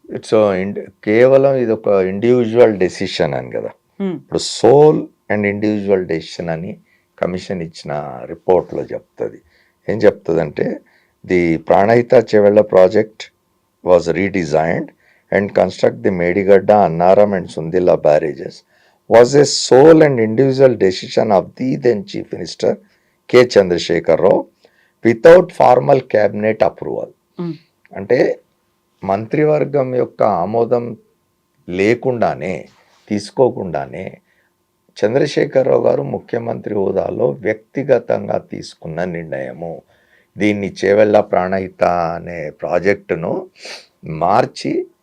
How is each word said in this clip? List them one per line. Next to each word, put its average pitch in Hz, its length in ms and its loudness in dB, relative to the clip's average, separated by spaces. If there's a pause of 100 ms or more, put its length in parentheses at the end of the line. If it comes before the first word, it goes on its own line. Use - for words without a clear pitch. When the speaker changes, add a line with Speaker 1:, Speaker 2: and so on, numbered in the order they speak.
(120)
Speaker 1:
It's - 160 -12
a 101 340 2
ind-, 101 280 -10 (140)
కేవలం 135 500 4
ఇది 120 180 -2
ఒక 107 140 -6
ఇండివిడ్యువల్ 110 920 2
డెసిషన్ 90 560 -4
అని 64 160 -10
కదా. 55 180 -10 (320)
Speaker 2:
మ్మ్. 185 160 -6
Speaker 1:
ఇప్పుడు - 220 -8
sole 147 600 4 (380)
and 101 160 -2
individual 104 500 -2
decision 85 480 -8
అని 85 280 -10 (400)
కమిషన్ 90 440 -6
ఇచ్చిన 73 640 -12
రిపోర్ట్లో 80 580 -2
చెప్తుంది. - 580 -12 (480)
ఏం 104 100 -4
చెప్తుందంటే, 82 840 -2 (460)
"The 85 360 0
ప్రాణహిత 113 520 2
చెవెళ్ళ 107 460 4
project 101 720 2 (540)
was 85 300 2
redesigned 87 720 -2 (500)
and 101 100 -2
construct 95 540 0
the 110 80 0
మేడిగడ్డ, 95 640 2
అన్నారం 95 580 4
and 87 160 -4
సుందిల్లా 85 480 -2
barrages 76 600 -2 (580)
was 120 160 8
a 143 180 4
sole 156 640 6
and 127 120 -2 (100)
individual 131 420 2
decision 104 540 -2
of 92 180 2 (180)
the 131 200 -4
then 117 160 0
Chief - 360 -12
Minister - 420 -4 (540)
కె 123 180 6 (120)
చంద్రశేఖర్ 85 600 0
రావు 101 260 2 (600)
without 165 400 6
formal 135 520 2
cabinet 107 580 -2
approval." 71 520 -4 (320)
Speaker 2:
మ్మ్. 170 140 -8 (420)
Speaker 1:
అంటే - 440 -2 (640)
మంత్రివర్గం 139 880 -2
యొక్క 127 280 -4
ఆమోదం 113 720 -2 (720)
లేకుండానే, 95 1000 -4 (400)
తీసుకోకుండానే 95 1120 -6 (680)
చంద్రశేఖరరావు 131 960 -2
గారు 127 180 0
ముఖ్యమంత్రి 117 720 -8
హోదాలో 101 560 0
వ్యక్తిగతంగా 113 1080 -4
తీసుకున్న - 680 -12
నిర్ణయము. 78 800 -10 (560)
దీన్ని 101 360 -2 (100)
చేవెళ్ళ 104 360 4
ప్రాణహిత 92 640 -4
అనే 85 680 -4
ప్రాజెక్టును 90 960 -4 (580)
మార్చి 104 840 -4 (160)